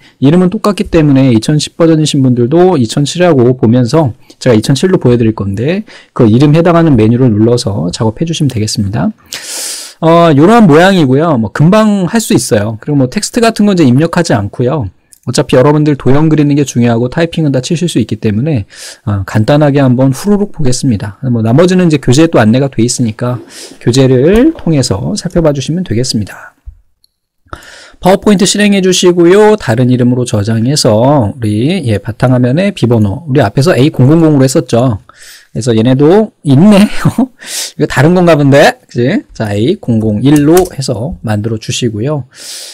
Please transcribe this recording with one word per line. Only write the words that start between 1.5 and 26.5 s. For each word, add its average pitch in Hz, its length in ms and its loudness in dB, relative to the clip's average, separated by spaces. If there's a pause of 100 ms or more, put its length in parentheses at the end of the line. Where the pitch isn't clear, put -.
버전이신 156 460 0
분들도 131 540 2
이천칠이라고 139 800 0
보면서 120 560 0 (260)
제가 127 160 0
이천칠로 143 440 0
보여드릴 120 360 0
건데 113 480 -4 (300)
그 120 160 2
이름 143 260 4
해당하는 165 400 2
메뉴를 120 380 2
눌러서 107 600 0
작업해 113 340 -4
주시면 156 220 -4
되겠습니다. 110 600 -4 (920)
어, 165 340 4
요런 208 320 4
모양이고요. 156 680 2
뭐, 110 120 -4
금방 202 540 2
할 220 160 -2
수 - 120 -6
있어요. 113 480 -2
그리고 147 160 -4
뭐, 131 140 0
텍스트 - 300 -6
같은 220 260 0
건 202 80 2
이제 175 80 2
입력하지 160 500 2
않고요. 120 560 -4 (380)
어차피 147 300 -2
여러분들 147 400 2
도형 143 320 2
그리는 147 260 0
게 147 80 0
중요하고 120 460 -2
타이핑은 165 420 -2
다 131 100 -2
치실 170 280 -4
수 - 100 -2
있기 120 180 -4
때문에, 117 500 -4 (380)
어, 101 220 -4
간단하게 143 540 0
한번 131 320 2
후루룩 202 400 -2
보겠습니다. 120 680 -2 (140)
뭐, 113 100 -2
나머지는 175 460 2
이제 151 80 2
교재에 139 320 2
또 160 100 0
안내가 127 300 2
돼 113 160 -2
있으니까 120 560 -4 (400)
교재를 135 720 2
통해서 156 640 -2
살펴봐 165 380 -2
주시면 147 280 -6
되겠습니다. 117 720 -6 (1500)